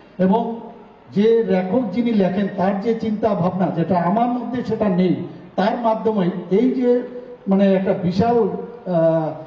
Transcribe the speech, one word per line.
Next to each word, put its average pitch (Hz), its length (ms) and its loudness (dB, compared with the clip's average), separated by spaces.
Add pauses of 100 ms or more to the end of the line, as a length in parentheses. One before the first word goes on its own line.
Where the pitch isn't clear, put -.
(240)
এবং 226 360 0 (560)
যে 226 320 4
লেখক 190 340 0 (100)
যিনি 233 200 0
লেখেন, 190 360 0 (100)
তার 196 240 0
যে 226 180 -2
চিন্তা 220 340 -2
ভাবনা, 170 420 0
যেটা 170 240 0
আমার 214 280 2
মধ্যে 247 360 -4
সেটা 214 260 -2
নেই, 180 260 2 (400)
তার 220 280 0
মাধ্যমে 220 460 0 (220)
এই 247 200 4
যে 247 300 2 (460)
মানে 196 260 4
একটা 190 200 2
বিশাল, 202 440 0
আহ, 165 920 0 (180)